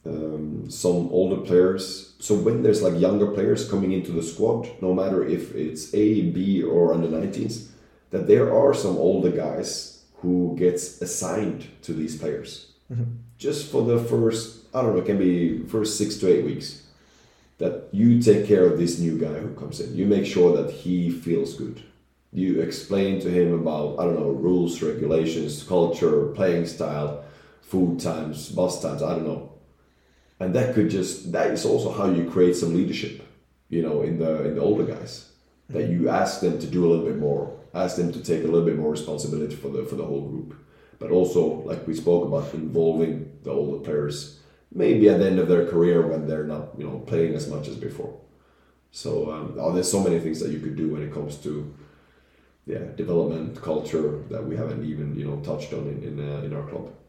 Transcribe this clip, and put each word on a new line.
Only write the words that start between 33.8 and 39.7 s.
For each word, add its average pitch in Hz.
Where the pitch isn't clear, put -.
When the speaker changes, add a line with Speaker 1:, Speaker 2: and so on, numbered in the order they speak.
Speaker 1:
know, 76
in 85
the, 71
in -
the 71
older 107
guys. -
That -
you 87
ask -
them 85
to -
do 87
a -
little 80
bit -
more, 71
ask 90
them 85
to -
take 82
a -
little 82
bit 78
more 76
responsibility 73
for 69
the, 69